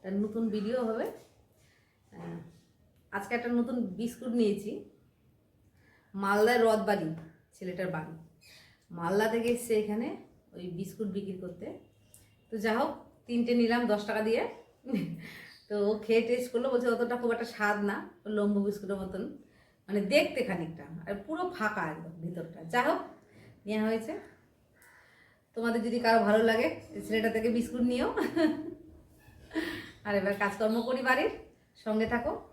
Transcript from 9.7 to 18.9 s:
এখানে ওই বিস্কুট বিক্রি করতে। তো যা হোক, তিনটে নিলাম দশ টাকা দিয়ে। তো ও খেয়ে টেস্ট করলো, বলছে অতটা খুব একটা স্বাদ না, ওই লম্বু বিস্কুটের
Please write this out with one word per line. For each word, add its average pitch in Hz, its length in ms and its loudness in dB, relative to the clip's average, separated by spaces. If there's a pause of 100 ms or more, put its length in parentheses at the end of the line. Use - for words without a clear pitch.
এখানে 214 420 0 (360)
ওই 180 180 -10
বিস্কুট 196 380 -6
বিক্রি 190 240 -6
করতে। 185 460 -10 (720)
তো 226 80 -4
যা 220 200 2
হোক, 302 120 2 (360)
তিনটে 240 280 2
নিলাম 240 320 4
দশ 208 180 2
টাকা 214 160 -2
দিয়ে। 233 280 2 (1200)
তো 208 220 2
ও 214 80 0
খেয়ে 226 220 4
টেস্ট 240 320 -2
করলো, 254 180 0
বলছে 240 180 2
অতটা 240 280 0
খুব 233 160 0
একটা 233 120 -2
স্বাদ 208 400 0
না, 202 240 -2 (160)
ওই 214 80 -6
লম্বু 208 320 2
বিস্কুটের 202 320 -2